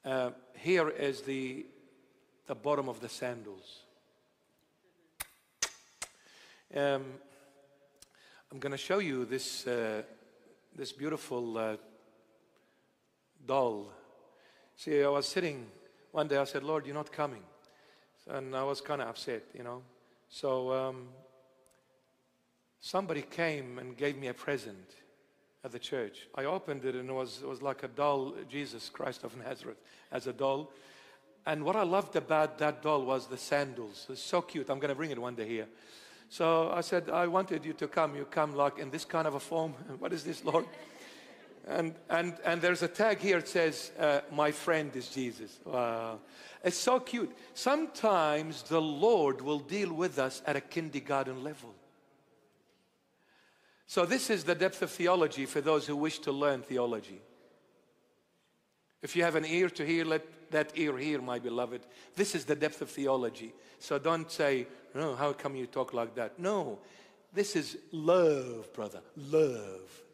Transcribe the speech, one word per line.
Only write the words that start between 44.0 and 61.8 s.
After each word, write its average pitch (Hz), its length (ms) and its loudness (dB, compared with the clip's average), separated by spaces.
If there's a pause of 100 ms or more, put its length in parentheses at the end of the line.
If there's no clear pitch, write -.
"My 147 220 4
friend 151 420 0
is 123 140 -6
Jesus." 110 560 -6
Wow. 113 560 -2 (420)
It's 180 140 2
so 247 240 4
cute. 240 360 -4 (180)
Sometimes 165 1080 2
the 165 180 4
Lord 156 600 6
will 147 180 0
deal 175 340 -2
with 160 280 0
us 131 260 -2
at 147 80 2
a 139 60 0
kindergarten 135 840 -2
level. 135 320 -10 (2250)
So 180 160 4
this - 260 0
is 185 120 2
the 170 140 4
depth 185 260 2
of 175 80 -2
theology 170 560 4
for 147 140 0
those 151 260 4
who 147 80 -2
wish 156 260 0
to 143 120 -2
learn 139 300 2
theology. 117 600 -2 (1800)
If - 140 -8
you 175 80 4
have 165 140 4
an 156 100 2
ear 170 240 4
to 156 160 -4
hear, 165 180 4
let 160 460 -2
that 151 240 2
ear 151 240 2
hear, 143 240 0
my 123 160 -2
beloved. 120 480 -4 (300)